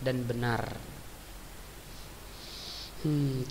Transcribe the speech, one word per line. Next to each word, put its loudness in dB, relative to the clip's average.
dan 4
benar. 4
Hmm, 4